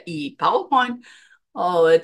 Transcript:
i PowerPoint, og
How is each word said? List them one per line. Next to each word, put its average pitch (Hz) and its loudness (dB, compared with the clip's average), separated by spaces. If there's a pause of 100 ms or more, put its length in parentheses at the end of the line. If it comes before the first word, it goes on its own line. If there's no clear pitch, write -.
i 147 -10
PowerPoint, 247 -2 (480)
og 170 2 (120)